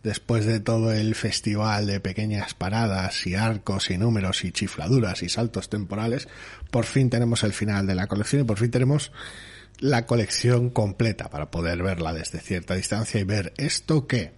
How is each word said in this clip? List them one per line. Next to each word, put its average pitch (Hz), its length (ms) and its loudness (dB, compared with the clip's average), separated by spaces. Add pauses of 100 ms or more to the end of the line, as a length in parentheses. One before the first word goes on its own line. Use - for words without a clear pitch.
Después 110 400 0
de 110 160 2
todo 113 320 2
el 110 220 2
festival 104 720 0
de 98 120 0
pequeñas 101 540 -2
paradas 95 760 -2
y 92 100 -2
arcos 104 540 0
y 92 60 0
números 101 480 0
y 87 80 -4
chifladuras 95 680 0
y 90 80 -4
saltos 113 400 -2
temporales, 107 580 -2 (420)
por 117 140 2
fin 135 240 4
tenemos 117 340 2
el 104 120 2
final 101 320 0
de 95 80 2
la 92 120 0
colección 104 360 0
y - 20 4
por 110 140 0
fin 117 120 2
tenemos 131 420 2 (680)
la 131 240 2
colección 123 640 2
completa 110 600 0
para 73 200 -6
poder 85 320 -2
verla 85 300 0
desde 80 280 -6
cierta 92 340 -4
distancia 107 440 -2
y 98 60 0
ver 95 320 -2
esto 143 500 0
que 104 320 -2